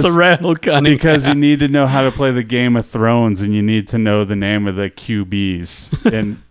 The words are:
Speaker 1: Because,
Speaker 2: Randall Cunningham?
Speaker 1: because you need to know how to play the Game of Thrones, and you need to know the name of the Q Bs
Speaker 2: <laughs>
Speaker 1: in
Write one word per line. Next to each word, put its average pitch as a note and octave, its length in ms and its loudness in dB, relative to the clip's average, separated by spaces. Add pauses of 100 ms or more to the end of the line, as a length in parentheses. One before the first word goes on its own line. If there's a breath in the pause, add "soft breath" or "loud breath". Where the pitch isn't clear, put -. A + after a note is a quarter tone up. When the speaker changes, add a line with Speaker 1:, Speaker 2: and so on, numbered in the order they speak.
Speaker 1:
Because, E3+ 120 2
Speaker 2:
Randall F3 400 2
Cunningham? D3 400 2
Speaker 1:
because D3+ 320 2
you D3 80 2
need C#3+ 240 2
to C#3+ 80 0
know C#3 200 2
how C3+ 160 0
to C3 80 0
play C3+ 200 -2
the B2 120 -2
Game A#2+ 340 0
of A2 80 -2
Thrones, A2+ 560 0
and G#2 120 0
you G#2 100 0
need G#2+ 260 0
to A#2+ 80 -4
know G#2+ 260 2
the G2+ 120 -4
name G2+ 320 -2
of F#2+ 80 -4
the G2 160 -4
Q G#2 340 -6
Bs F#2 800 -4
Speaker 2:
<laughs> - 80 0
Speaker 1:
in G#2+ 380 -4